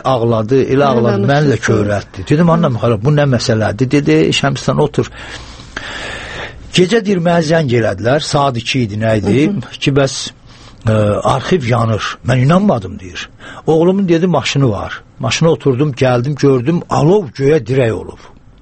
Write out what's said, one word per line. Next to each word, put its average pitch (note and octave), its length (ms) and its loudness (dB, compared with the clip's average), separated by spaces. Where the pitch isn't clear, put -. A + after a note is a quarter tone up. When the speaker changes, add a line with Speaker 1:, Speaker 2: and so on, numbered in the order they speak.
Speaker 1:
ağladı, A#2 580 2
elə C3+ 220 2
Speaker 2:
Nə C3+ 80 2
Speaker 1:
ağladı, A2 340 0
mənlə - 20 2
Speaker 2:
danışırsınız? C#3 380 2
Speaker 1:
kövrəltdi. G#2 640 -2
Dedim, E3 220 4
Anna E3 180 2
Mixaylovna, A#2 360 -2
bu D3 60 2
nə D3 240 2
məsələdir? A2 560 0
Dedi, D3 280 2
Şəmistan, C#3 500 -2
otur. C#3 300 -2
Gecə, F#3 320 2
deyir, G3 140 0
mənə E3+ 240 2
zəng D#3 300 0
elədilər, A2 500 0
saat C#3 340 0
iki B2 300 -2
idi, G#2 140 -8
nə A2 180 2
idi? G2+ 180 0
Speaker 2:
Hı G3+ 60 0
hı. - 260 -8
Speaker 1:
Ki, C#3+ 140 0
bəs, C#3 240 0
ə, A2 120 2
arxiv C3 440 0
yanır. A2+ 460 0
Mən B2+ 200 2
inanmadım, C#3+ 540 0
deyir. F2+ 280 -14
Oğlumun, F3 440 2
dedi, E3 180 2
maşını C#3 440 0
var. F2+ 320 -6
Maşına C3+ 340 0
oturdum, C#3 420 0
gəldim, B2 440 0
gördüm, C#3+ 500 2
alov D3 480 2
göyə C#3+ 240 2
dirək A#2+ 340 0
olub. F2 280 -10